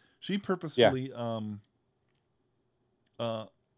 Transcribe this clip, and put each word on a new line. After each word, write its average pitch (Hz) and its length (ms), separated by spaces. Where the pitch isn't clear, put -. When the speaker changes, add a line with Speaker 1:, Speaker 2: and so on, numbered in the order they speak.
Speaker 1:
She 196 180
purposefully, 135 720
Speaker 2:
Yeah. 117 60
Speaker 1:
um, 107 240
uh, 113 280